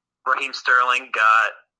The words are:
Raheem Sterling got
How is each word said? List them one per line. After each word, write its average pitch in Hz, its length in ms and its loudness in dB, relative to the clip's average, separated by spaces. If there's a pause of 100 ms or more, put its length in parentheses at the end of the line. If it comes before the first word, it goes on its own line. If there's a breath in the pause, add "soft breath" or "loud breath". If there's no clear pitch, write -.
(260)
Raheem 131 280 -4
Sterling 127 580 0
got 110 400 2 (280)